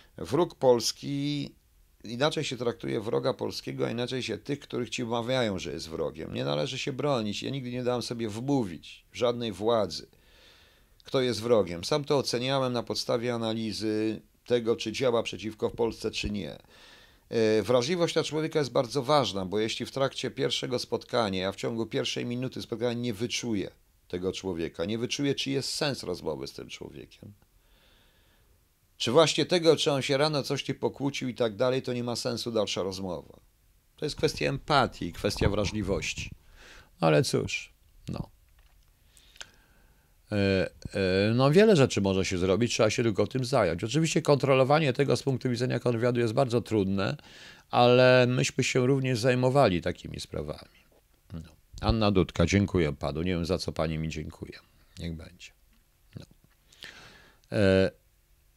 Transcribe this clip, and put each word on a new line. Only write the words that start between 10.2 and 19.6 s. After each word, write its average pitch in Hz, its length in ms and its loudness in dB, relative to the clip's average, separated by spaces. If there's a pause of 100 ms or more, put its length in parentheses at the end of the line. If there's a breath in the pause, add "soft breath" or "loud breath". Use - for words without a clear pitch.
kto - 180 0
jest 117 200 0
wrogiem. 98 420 2
Sam 151 220 -2
to 151 120 2
oceniałem 127 560 -2
na 117 100 -2
podstawie 120 500 -2
analizy 110 880 -2 (240)
tego, 117 300 2
czy 110 160 -6
działa 117 320 0
przeciwko 107 460 -6
Polsce, 110 420 -4
czy - 180 -4
nie. 95 280 -6 (720 loud breath)
E, 110 320 4
wrażliwość 127 540 2
na 156 80 2
człowieka 156 360 -2
jest 127 120 -2
bardzo 127 320 0
ważna, 117 420 2
bo 92 140 -2
jeśli 110 260 -2